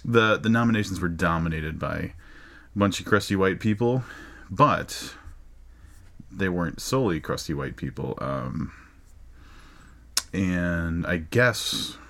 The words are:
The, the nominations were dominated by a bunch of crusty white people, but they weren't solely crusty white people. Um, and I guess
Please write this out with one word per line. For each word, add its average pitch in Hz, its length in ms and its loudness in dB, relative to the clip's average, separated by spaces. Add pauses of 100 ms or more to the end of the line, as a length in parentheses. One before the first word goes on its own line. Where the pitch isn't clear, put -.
The, 110 340 6
the 110 120 -2
nominations 110 500 2
were 87 80 2
dominated 82 720 0
by - 160 -2 (800)
a - 20 2
bunch 98 220 2
of - 60 -12
crusty 101 280 2
white 95 260 4
people, 120 440 2 (460)
but - 640 0 (1160)
they 95 180 -2
weren't 87 320 -2
solely 113 380 2
crusty - 360 -4
white 69 220 -6
people. 67 440 -6
Um, 67 520 -4 (1600)
and 87 720 -2
I 90 100 0
guess - 800 0 (140)